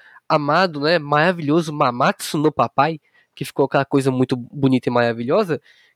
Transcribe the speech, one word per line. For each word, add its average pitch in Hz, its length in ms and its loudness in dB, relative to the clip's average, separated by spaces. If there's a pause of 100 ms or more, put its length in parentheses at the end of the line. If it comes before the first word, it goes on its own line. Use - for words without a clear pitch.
(280)
amado, 156 520 0
né, 156 180 2
maravilhoso 156 760 0
Mamatsu 147 680 -2
no 147 120 2
Papai, 143 480 0 (360)
que 143 100 -10
ficou - 200 -2
aquela 139 200 0
coisa 135 240 0
muito 131 260 0
bonita 131 540 -2
e - 20 0
maravilhosa, 123 680 0 (340)